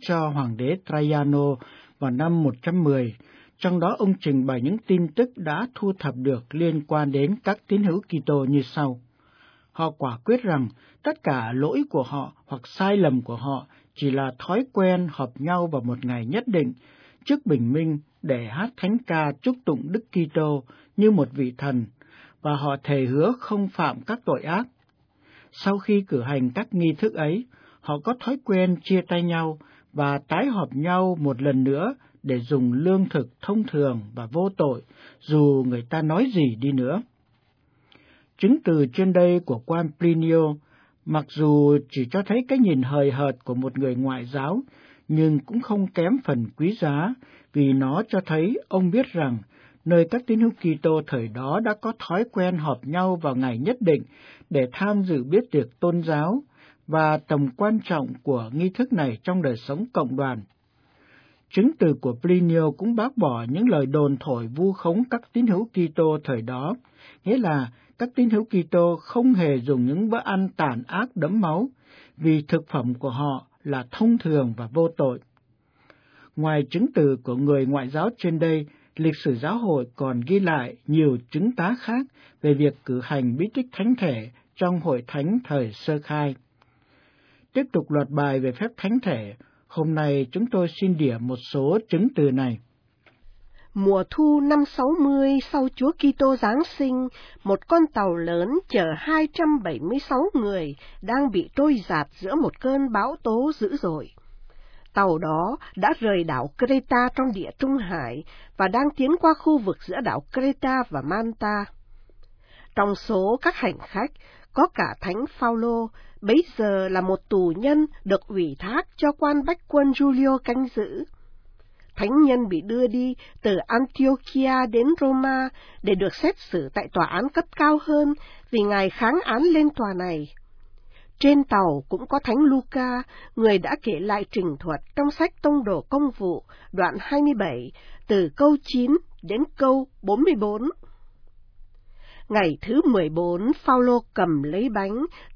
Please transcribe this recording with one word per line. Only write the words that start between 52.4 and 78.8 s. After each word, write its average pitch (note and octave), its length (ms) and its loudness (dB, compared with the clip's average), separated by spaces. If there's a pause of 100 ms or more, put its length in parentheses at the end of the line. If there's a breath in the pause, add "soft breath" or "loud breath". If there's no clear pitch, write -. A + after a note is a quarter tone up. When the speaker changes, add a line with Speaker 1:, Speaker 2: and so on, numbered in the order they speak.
Speaker 1:
họp D3 300 -4
nhau F3+ 360 -2
vào C#3 140 -2
ngày B2+ 220 -2
nhất F#3+ 220 -2
định D#3 220 2 (480 loud breath)
để C3+ 220 0
tham G3+ 300 0
dự D#3+ 220 -2
biết G3 260 0
tiệc - 300 -2
tôn F3 220 0
giáo, E3 400 -2 (440 soft breath)
và D#3 320 2 (100)
tầm C#3+ 280 2
quan G#3+ 280 2
trọng D3 240 -2 (140)
của A#2 300 -2
nghi E3+ 180 -2
thức B3 220 -4
này C#3 320 0
trong F3+ 180 -2
đời C3 140 -2
sống D3 360 -8
cộng C3 240 -2
đoàn. C3 260 -4 (1080 soft breath)
Chứng A3 280 4
từ D#3+ 220 4
của B2 220 -2
Plinio E3+ 560 4
cũng A#3 160 -2
bác A#3 220 -2
bỏ B2+ 320 0
những F#3 200 2
lời D3+ 180 2
đồn C#3+ 340 2
thổi A#2+ 260 -4
vu D#3+ 260 0
khống F#3 380 0
các A#3 100 -4 (120)
tín A#3+ 140 2
hữu G#3+ 220 0
Kitô D#3+ 560 0
thời A#2+ 180 -4
đó, B2+ 320 -6 (500 soft breath)
nghĩa A3+ 140 2
là D3+ 320 0 (280 soft breath)
các A#3+ 160 -4
tín A#3+ 160 2
hữu G#3+ 140 2
Kitô F3 520 2
không A#3+ 380 2
hề D#3+ 220 4
dùng B2 300 0
những F#3 240 0
bữa A3+ 140 -2
ăn F#3+ 320 -2
tàn B2+ 300 -2
ác G#3 280 -4
đẫm F3+ 260 0
máu, F3+ 280 0 (480 soft breath)
vì D#3 320 2
thực D#3+ 200 -2
phẩm B2 260 -2
của B2+ 160 -6
họ C3 360 -4 (160)
là C3+ 280 -6
thông A#3 280 2
thường C#3+ 380 0
và A#2 180 -10
vô E3 220 2
tội. C3 220 -2 (1160 soft breath)
Ngoài D3+ 340 2
chứng F#3+ 240 0
từ C#3+ 280 4
của B2 120 -6
người C#3 320 2
ngoại C3+ 220 -2
giáo D#3 200 -2 (100)
trên E3 200 -2
đây, D#3 280 0 (300 soft breath)